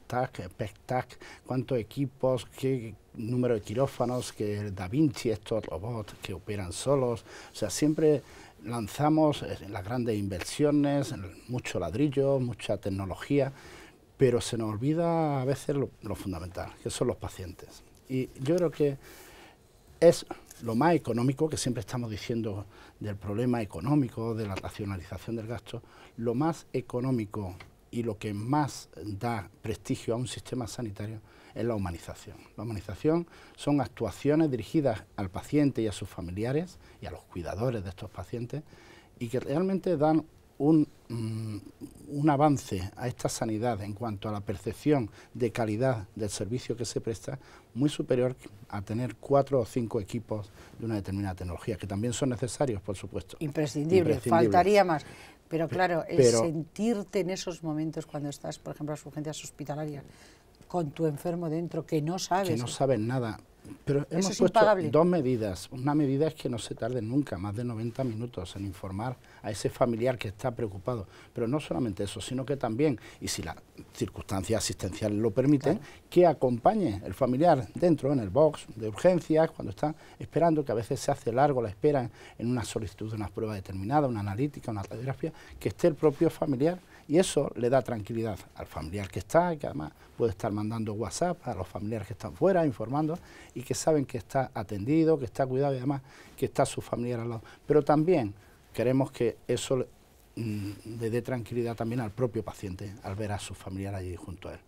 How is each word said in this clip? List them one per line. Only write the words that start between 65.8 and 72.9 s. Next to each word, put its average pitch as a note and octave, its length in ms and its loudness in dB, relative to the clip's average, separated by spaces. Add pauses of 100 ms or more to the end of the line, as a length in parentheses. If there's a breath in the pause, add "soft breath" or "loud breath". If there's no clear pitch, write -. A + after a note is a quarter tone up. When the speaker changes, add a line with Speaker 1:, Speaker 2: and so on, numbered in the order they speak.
Speaker 1:
medida D3 340 4
es D3+ 60 -4
que - 160 -4
no A#2 80 -2
se - 160 -8
tarde A#2+ 280 -2
nunca A#2 360 0
más G2+ 180 -4
de A#2+ 80 -4
noventa A#2 400 -4
minutos A2+ 520 -6
en F#2+ 100 -6
informar G2 500 -6 (280 loud breath)
a G#2 80 -4
ese A2+ 180 -2
familiar A#2+ 480 2
que A2 120 -6
está C3 200 -4
preocupado. A2 560 -4 (260 loud breath)
Pero A#2 160 -2
no D3 120 0
solamente A#2 440 -2
eso, G2 180 -6
sino C3 220 -4
que C#3 140 -2
también, B2 420 2 (220 loud breath)